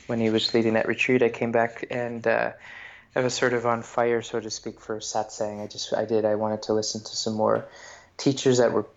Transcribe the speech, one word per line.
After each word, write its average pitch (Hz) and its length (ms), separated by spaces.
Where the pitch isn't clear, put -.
when 117 140
he 113 100
was 110 240
leading 113 200
that - 140
retreat, 123 340
I 117 60
came 117 240
back 117 380
and, 120 360
uh, 117 260
I - 60
was 127 140
sort 123 180
of 120 140
on 117 160
fire, 117 400
so 117 180
to 107 100
speak, - 300
for 110 200
satsang. 107 640
I 104 40
just, - 260
I 110 140
did, 110 180
I 107 120
wanted 107 260
to 113 100
listen 110 300
to - 140
some 110 180
more 110 320
teachers 131 400
that 117 140
were, 104 140